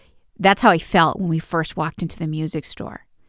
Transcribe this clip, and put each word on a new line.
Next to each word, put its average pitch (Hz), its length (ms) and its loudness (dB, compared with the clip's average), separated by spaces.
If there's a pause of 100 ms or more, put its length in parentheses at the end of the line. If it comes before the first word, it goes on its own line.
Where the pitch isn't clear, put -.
(380)
that's 196 240 4
how 226 100 8
I 170 60 4
felt 165 420 2
when 175 100 -4
we 160 100 -2
first - 380 -4
walked 156 240 -6
into - 160 -6
the 160 100 -6
music 156 380 -6
store. - 400 -12 (240)